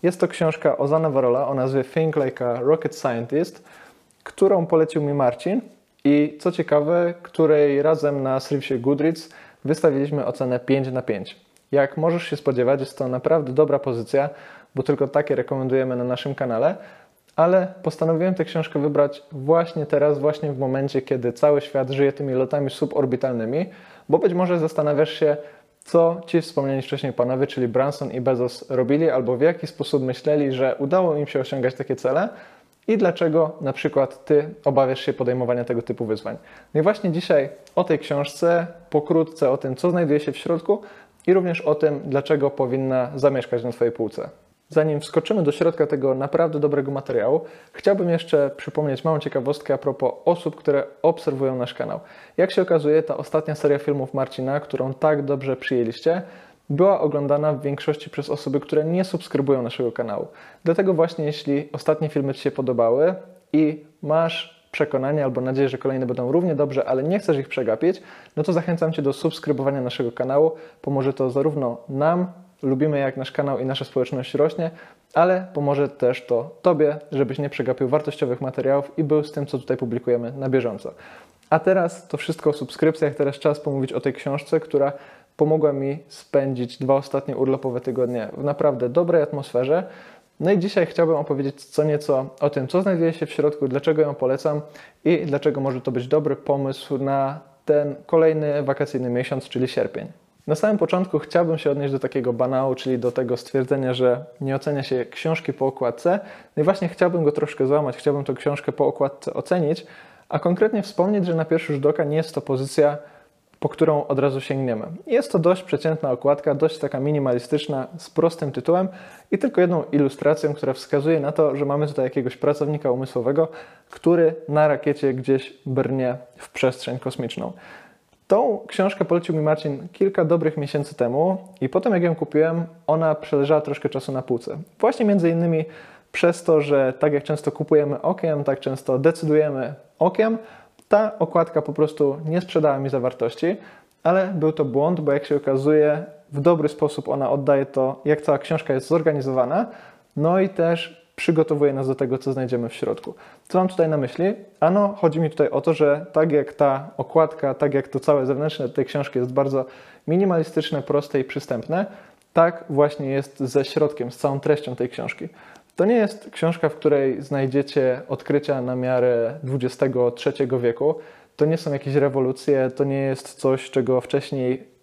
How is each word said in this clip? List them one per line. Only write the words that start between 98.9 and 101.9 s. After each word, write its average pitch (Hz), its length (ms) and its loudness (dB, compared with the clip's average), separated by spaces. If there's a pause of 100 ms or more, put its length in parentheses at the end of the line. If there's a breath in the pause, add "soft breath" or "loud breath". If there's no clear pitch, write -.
miesiąc, 127 400 -4
czyli 127 180 -2
sierpień. - 400 -4 (400)
Na 156 80 0
samym 214 220 0
początku 180 420 0
chciałbym 165 380 0
się 147 140 0
odnieść 139 220 -2